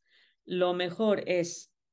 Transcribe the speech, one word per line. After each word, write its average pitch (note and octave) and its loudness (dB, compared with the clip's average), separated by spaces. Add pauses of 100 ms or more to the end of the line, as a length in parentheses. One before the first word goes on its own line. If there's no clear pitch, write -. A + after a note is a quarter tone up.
(440)
lo F3+ 0
mejor F3+ 0
es F3 -2 (200)